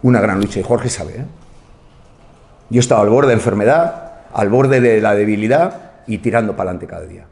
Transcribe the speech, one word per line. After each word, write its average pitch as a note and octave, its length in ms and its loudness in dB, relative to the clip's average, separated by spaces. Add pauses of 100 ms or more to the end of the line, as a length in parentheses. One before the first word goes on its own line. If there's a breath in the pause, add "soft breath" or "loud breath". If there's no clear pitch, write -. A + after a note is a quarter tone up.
una B2 180 4
gran G2 200 0
lucha, G2+ 180 -4
y F#2+ 60 -4
Jorge A#2+ 240 -2
sabe, D#2+ 300 -10
¿eh? C3+ 60 -8 (1500)
Yo A#2 80 2
he - 20 4
estado B2+ 220 2
al G#2 80 4
borde C3+ 180 4
de A#2+ 60 4
enfermedad, A2+ 880 0 (100)
al G#2 160 -2
borde C3 320 2
de A#2 200 4
la G#2+ 140 2
debilidad G#2+ 800 -2 (140)
y G#2+ 120 -6
tirando A2 380 -2
para F#2 140 -4
adelante E2+ 160 -10
cada E2 200 -16
día. F2 260 -20